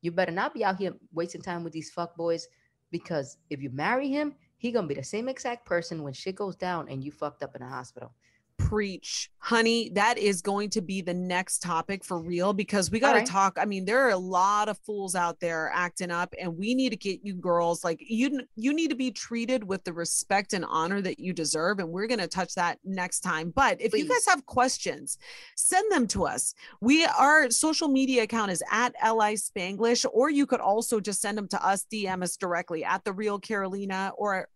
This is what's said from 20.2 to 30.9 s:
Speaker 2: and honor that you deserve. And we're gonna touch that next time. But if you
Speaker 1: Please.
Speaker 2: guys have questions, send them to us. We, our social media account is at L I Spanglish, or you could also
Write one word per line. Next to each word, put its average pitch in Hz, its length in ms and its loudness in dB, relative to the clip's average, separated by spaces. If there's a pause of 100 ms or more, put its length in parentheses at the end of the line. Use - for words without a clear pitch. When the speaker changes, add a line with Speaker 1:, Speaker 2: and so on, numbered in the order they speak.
Speaker 2:
and 175 120 0
honor 180 360 0
that 185 180 -4
you 180 140 -4
deserve. 170 460 0
And 170 100 -4
we're 185 160 -4
gonna 220 220 -2
touch 180 260 -2
that 175 320 0
next 185 360 -4
time. 170 280 -2
But 254 320 4
if 220 120 0
you 285 120 2
Speaker 1:
Please. 311 40 -6
Speaker 2:
guys 480 180 4
have 349 180 4
questions, - 720 0 (380)
send 415 360 2
them 262 180 4
to 190 160 0
us. - 280 -2 (260)
We, 302 260 6
our 294 440 6
social 311 380 2
media 262 360 4
account 214 280 0
is - 200 -2
at 240 300 2
L 226 180 4
I 214 140 6
Spanglish, 202 800 0
or 262 160 6
you 285 160 4
could - 160 0
also 220 380 2